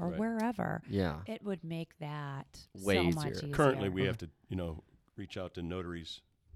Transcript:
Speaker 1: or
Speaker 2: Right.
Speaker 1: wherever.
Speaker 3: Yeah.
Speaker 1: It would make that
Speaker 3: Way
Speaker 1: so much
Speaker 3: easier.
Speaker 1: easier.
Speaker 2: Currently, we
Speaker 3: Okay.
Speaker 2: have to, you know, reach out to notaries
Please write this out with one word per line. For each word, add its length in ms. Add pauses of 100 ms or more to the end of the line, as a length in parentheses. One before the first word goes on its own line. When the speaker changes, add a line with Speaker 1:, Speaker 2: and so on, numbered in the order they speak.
Speaker 1:
or 100
Speaker 2:
Right. 80
Speaker 1:
wherever. 720
Speaker 3:
Yeah. 360
Speaker 1:
It 180
would 200
make 360
that 460 (280)
Speaker 3:
Way 220
Speaker 1:
so 60 (140)
much 140
Speaker 3:
easier. 20 (120)
Speaker 1:
easier. 100
Speaker 2:
Currently, 340
we 140
Speaker 3:
Okay. 60
Speaker 2:
have 100
to, 120 (180)
you 80
know, 260 (340)
reach 220
out 160
to 80
notaries 580 (360)